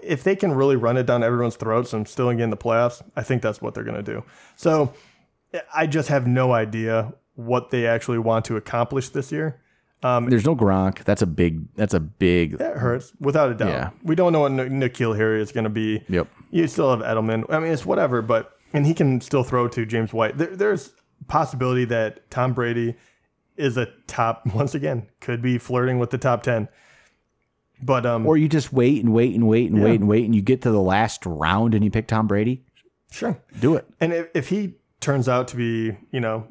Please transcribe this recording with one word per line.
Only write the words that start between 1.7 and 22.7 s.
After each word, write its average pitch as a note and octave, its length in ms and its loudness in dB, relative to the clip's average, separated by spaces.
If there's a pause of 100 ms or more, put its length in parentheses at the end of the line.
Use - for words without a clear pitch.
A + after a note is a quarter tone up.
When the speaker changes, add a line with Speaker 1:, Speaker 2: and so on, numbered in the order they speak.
Speaker 1:
and G#2+ 140 -4
still B2 240 -2
get A#2 100 -2
in A#2 100 0
the G#2+ 60 -4
playoffs, A#2 460 0 (140)
I - 80 -6
think B2 180 -2
that's G#2+ 180 -4
what A2 140 -8
they're A2+ 100 -8
gonna A2+ 180 -8
do. A2 220 -10 (320)
So D#3 360 2 (840)
I D#3+ 140 2
just D3 200 -2
have C#3 200 0
no B2+ 240 2
idea A2+ 600 -2 (220)
what B2 360 -2
they A#2+ 160 0
actually A#2 320 0
want A2+ 280 0
to A2+ 100 -4
accomplish A#2+ 520 -4
this C#3 240 -8
year. D#3 280 -6 (440)
Um, B2 260 2
Speaker 2:
There's A#2 160 4
no D#3+ 100 2
Gronk. F#2+ 480 2
That's G2+ 180 0
a G#2 40 2
big, D#2+ 380 0 (100)
that's G2+ 200 -2
a F2 60 2
big E2+ 580 0
Speaker 1:
That - 180 -4
hurts, B2 440 -4
without C#3+ 300 2
a A#2+ 40 -4
doubt. G#2+ 140 -2
Speaker 2:
Yeah. D2 220 -4 (120)
Speaker 1:
We D#3+ 120 -2
don't F3 180 2
know D#3 80 4
what C#3 120 2
N-, C3 280 -2
N'Keal A#2 360 0
Harry A2 260 2
is G#2 100 -4
gonna A2 180 -2
be. G#2+ 380 -2
Speaker 2:
Yep. F2+ 200 0 (220)
Speaker 1:
You E3 180 2
still C#3 280 2
have A2 40 -6
Edelman. A2+ 500 0
I D#3 80 2
mean, E3 140 -2
it's C3+ 120 -4
whatever, B2 380 0
but, A2+ 340 -2 (160)
and C#3+ 140 2
he D#3+ 80 2
can C3 260 2
still C3 220 0
throw B2 260 0
to A#2 160 -4
James A2+ 280 -2
White. A2 260 -2
There, E3 180 -4
there's G3+ 360 -2 (340)
possibility B2+ 600 0
that A2+ 440 -4
Tom B2+ 220 -2
Brady A#2 420 -2 (640)